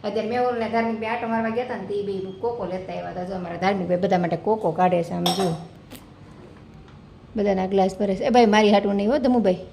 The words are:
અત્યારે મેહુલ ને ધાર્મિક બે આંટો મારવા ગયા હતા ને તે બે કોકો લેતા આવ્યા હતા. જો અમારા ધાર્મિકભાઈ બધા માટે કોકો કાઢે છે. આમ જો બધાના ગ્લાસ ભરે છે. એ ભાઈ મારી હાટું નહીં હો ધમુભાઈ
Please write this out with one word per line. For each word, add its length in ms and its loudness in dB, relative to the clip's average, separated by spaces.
અત્યારે 240 -4
મેહુલ 300 0
ને 100 -2
ધાર્મિક 300 -2
બે 80 -6
આંટો 220 -4
મારવા 200 -2
ગયા 160 -2
હતા 120 -8
ને 80 -8
તે 180 -4
બે 380 -6
કોકો 260 -4
લેતા 260 -8
આવ્યા 180 -8
હતા. 140 -8
જો 100 -8
અમારા 220 -8
ધાર્મિકભાઈ 420 0
બધા 200 2
માટે 180 0
કોકો 340 0
કાઢે 320 2
છે. 120 -6
આમ 100 -4
જો 320 0
બધાના 300 0
ગ્લાસ 320 2
ભરે 160 0
છે. 100 -6
એ 60 2
ભાઈ 160 8
મારી 260 6
હાટું 240 4
નહીં 140 2
હો 80 2
ધમુભાઈ 380 2